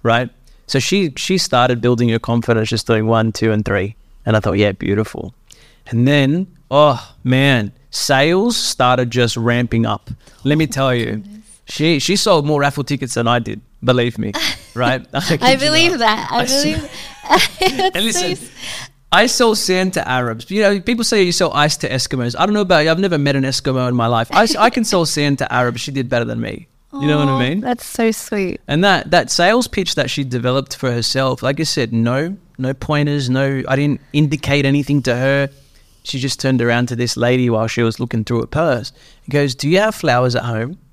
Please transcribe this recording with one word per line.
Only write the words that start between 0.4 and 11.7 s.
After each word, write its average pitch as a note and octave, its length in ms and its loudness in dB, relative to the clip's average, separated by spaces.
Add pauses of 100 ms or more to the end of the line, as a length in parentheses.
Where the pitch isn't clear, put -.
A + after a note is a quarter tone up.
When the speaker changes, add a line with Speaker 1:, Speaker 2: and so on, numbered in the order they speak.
Speaker 1:
So C3+ 140 0
she, F3+ 360 0
she F#3+ 220 -2
started B2 420 2
building B2 280 2
her A2+ 100 2
confidence, A2+ 520 0
just A2+ 180 -4
doing A2 180 2
one, A2+ 240 2
two, A2 220 -2
and G#2+ 120 0
three. G2+ 300 -2 (300)
And A2 120 2
I G#2+ 40 2
thought, G2+ 180 -2
"Yeah, G2+ 140 2
beautiful." - 600 -4 (560)
And A#2+ 200 2
then, D3 400 2 (200)
oh C#3 540 2
man, B2+ 480 2 (220)
sales E3+ 640 2
started B2 560 2
just A#2+ 240 0
ramping A#2 500 0
up. G#2+ 240 -4 (320)
Let D3 160 2
me D#3+ 80 2
tell C3+ 260 -2
you, A2 300 -4 (440)
she, D#3 340 0